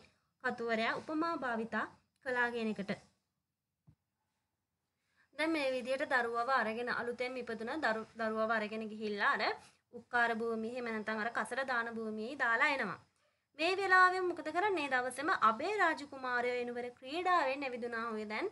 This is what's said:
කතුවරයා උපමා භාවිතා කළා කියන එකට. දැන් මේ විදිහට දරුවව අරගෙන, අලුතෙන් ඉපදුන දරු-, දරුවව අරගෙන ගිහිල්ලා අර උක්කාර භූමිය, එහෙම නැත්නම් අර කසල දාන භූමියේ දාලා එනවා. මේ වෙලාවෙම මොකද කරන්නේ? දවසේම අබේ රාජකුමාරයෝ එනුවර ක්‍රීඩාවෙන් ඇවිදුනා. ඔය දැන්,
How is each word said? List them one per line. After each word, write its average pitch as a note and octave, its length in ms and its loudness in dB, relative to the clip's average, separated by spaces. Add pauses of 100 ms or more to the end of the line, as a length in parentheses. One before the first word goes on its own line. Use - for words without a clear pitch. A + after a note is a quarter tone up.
(440)
කතුවරයා A#3 520 0
උපමා D#4+ 400 -2
භාවිතා A#3 500 -2 (320)
කළා B3 320 0
කියන A3+ 200 -2
එකට. G3+ 220 -4 (2500)
දැන් D#4 140 2
මේ D4+ 200 2
විදිහට C4 400 -2
දරුවව A#3+ 420 2
අරගෙන, A#3 380 0
අලුතෙන් B3 460 -4
ඉපදුන A3+ 420 -6
දරු-, A3 340 0
දරුවව A3 380 0
අරගෙන A3 360 -2
ගිහිල්ලා G#3+ 460 -2
අර G#3 100 0 (520)
උක්කාර A#3 400 0
භූමිය, A3+ 380 -2
එහෙම B3 140 -6
නැත්නම් A3 340 -2
අර A3 100 -2
කසල A#3+ 340 -2
දාන A#3 300 -2
භූමියේ A3 440 -6
දාලා B3+ 320 4
එනවා. A#3 300 -2 (580)
මේ E4+ 160 2
වෙලාවෙම F#4 520 6
මොකද E4+ 220 -4
කරන්නේ? E4+ 400 0
දවසේම B3+ 500 0
අබේ A#3 360 2
රාජකුමාරයෝ C4 840 0
එනුවර A#3+ 320 -6
ක්‍රීඩාවෙන් C#4+ 720 0
ඇවිදුනා. A#3+ 460 -4
ඔය G#3+ 160 -4
දැන්, G#3+ 280 -4